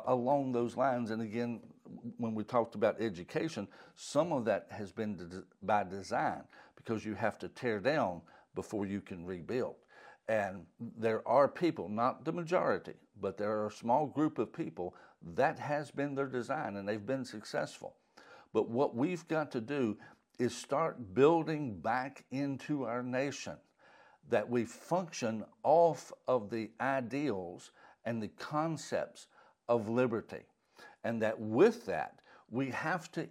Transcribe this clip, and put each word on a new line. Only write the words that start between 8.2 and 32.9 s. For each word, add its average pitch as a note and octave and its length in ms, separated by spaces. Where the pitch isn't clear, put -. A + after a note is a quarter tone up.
before G2+ 300
you G2 160
can F2 240
rebuild. F#2 500
And G2 380
there A2 300
are B2+ 200
people, D3 400
not A#2 380
the D#3+ 60
majority, D#3+ 640
but F#2+ 160
there G#2 140
are G#2+ 160
a G#2+ 40
small C3 360
group D3 320
of A2 120
people F2+ 440
that C#3 240
has C#3+ 320
been C#3 240
their C#3 120
design B2+ 500
and G2 100
they've G#2 180
been C3 200
successful. - 720
But A2 160
what A#2 260
we've D#3+ 320
got D3+ 240
to B2 100
do A#2 360
is A#2+ 160
start C3+ 580
building D3 640
back B2+ 520
into C#3 520
our A#2+ 200
nation B2+ 540
that A2+ 200
we A#2+ 160
function B2 800
off D#3 480
of A#2 220
the A2+ 220
ideals A#2+ 880
and A2+ 160
the G#2 60
concepts D3+ 880
of A#2 200
liberty. A#2 540
And A2+ 180
that A2 180
with A#2 460
that, D#2 340
we C3 220
have D#3+ 400